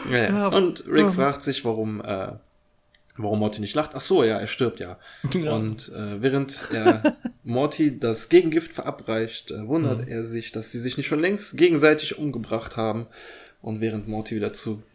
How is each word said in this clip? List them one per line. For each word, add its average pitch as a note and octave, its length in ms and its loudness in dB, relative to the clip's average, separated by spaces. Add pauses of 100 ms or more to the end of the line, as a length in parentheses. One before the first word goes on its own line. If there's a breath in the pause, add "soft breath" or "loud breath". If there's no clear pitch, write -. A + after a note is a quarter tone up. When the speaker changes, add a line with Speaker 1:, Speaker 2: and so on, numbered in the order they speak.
Speaker 1:
Ja, B2+ 80 2
ja. A#2 120 4
Speaker 2:
Ja, G3+ 180 2
Speaker 1:
Und F#3+ 400 2
Rick D#3 180 6
Speaker 2:
ja. G3 80 4
Speaker 1:
fragt C#3 300 2
sich, C#3 220 -2
warum, A2 360 -2
äh, G2+ 320 -4 (840)
warum G#2+ 220 0
Morty G#2+ 220 0
nicht G2+ 140 -4
lacht. D3+ 200 0
Ach C3+ 60 -4
so, F3+ 220 4
ja, A2 160 4
er G#2+ 80 -6
stirbt - 320 -2
ja. F2+ 200 -12 (340 loud breath)
Speaker 2:
Ja. D#3+ 200 0
Speaker 1:
Und, A2 400 -4
äh, G#2 280 -8
während C3+ 400 0 (100)
er A2 300 4 (280)
Speaker 2:
<laughs> - 140 -20
Speaker 1:
Morty C3+ 560 0
das A2+ 300 -2
Gegengift E3 440 4
verabreicht, - 760 -6
äh, G#2+ 160 -8
wundert A#2+ 340 0
Speaker 2:
Mhm. B2+ 60 -8
Speaker 1:
er A#2 160 -6
sich, A2+ 280 -8
dass A2 200 -6
sie B2 80 -6
sich B2+ 180 -6
nicht C#3+ 100 -4
schon D3+ 120 0
längst G3 380 -2
gegenseitig D#3 600 4
umgebracht A#2+ 600 -4
haben. A2 300 -2 (540 loud breath)
Und A2 200 -6
während G#2+ 260 -2
Morty G#2+ 280 -4
wieder G#2 180 -2
zur G#2+ 300 -6 (100)